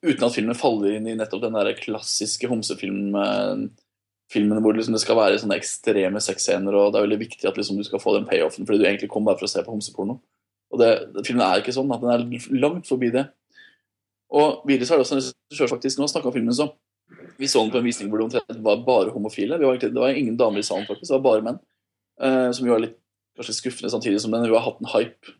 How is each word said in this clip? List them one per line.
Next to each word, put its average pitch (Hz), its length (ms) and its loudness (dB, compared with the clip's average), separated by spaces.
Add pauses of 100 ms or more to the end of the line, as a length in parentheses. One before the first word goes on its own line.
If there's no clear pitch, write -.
uten 123 180 2
at 120 80 0
filmen 113 240 -2
faller 107 380 2
inn 107 160 -6
i 110 80 -6
nettopp 107 240 -4
den 113 160 -4
der 101 160 0
klassiske - 720 -6
homsefilm, 101 720 -4
eh, 101 460 -2 (640)
filmen 107 320 2
hvor 110 80 6
liksom 113 240 0
det 107 60 0
skal 113 160 2
være 101 240 6
sånne 101 180 0
ekstreme 98 640 0
sexscener, 95 480 -2
og 101 220 4
det 107 80 4
er - 20 2
veldig 104 160 0
viktig - 300 -4
at - 100 -4
liksom 101 160 -4
du 101 80 -4
skal 101 160 -6
få 101 160 2
den 107 120 -2
payoffen, 80 360 0
fordi 107 160 2
du 98 80 6
egentlig 101 240 -2
kommer 107 220 2
bare - 80 -6
for 104 80 -2
å - 20 -4
se 131 80 -2
på 117 140 -6
homseporno. 104 400 -6 (580)
Og 120 80 2
det, 117 80 6 (380)
filmen 120 180 0
er 95 160 2
ikke 123 160 -4
sånn, 135 160 -2
at 117 80 -4
den 120 140 0
er 120 480 -2
langt 165 260 0
forbi 127 240 0
det. 139 140 0 (1040)
Og 147 320 2
videre 127 240 2
så 165 60 4
er 139 80 6
det - 20 -2
også 139 140 -2
en 131 80 -2
regissør 147 480 -4
faktisk, 131 240 -4
når 147 80 0
han 147 80 -2
snakket 131 160 -4
om 120 80 -4
filmen, 117 180 0
så 147 140 0 (680)
vi 135 140 -6
så 131 100 4
den 110 140 0
på - 80 0
en - 20 2
visning 117 240 -2
hvor 107 140 0
det - 80 -2
omtrent 113 340 -6
var 107 220 2
bare 120 260 4
homofile. 107 480 -4
Vi 143 60 4
var 127 100 4
egentlig, 127 160 -2
det 120 80 -2
var 131 160 2
ingen 117 240 -2
damer 104 220 2
i - 20 -6
salen 98 240 -4
faktisk, - 220 -8
det 135 80 4
var 135 80 0
bare 110 180 4
menn, 117 140 -6 (640)
eh, 131 320 2
som 123 140 0
jo - 80 4
er 113 80 0
litt 113 100 -12 (400)
kanskje 113 220 -8
skuffende 107 340 -6
samtidig 107 320 0
som 110 80 -2
den 117 160 2
jo 113 80 6
har - 80 2
hatt - 160 -6
en 120 140 -8
hype - 460 -2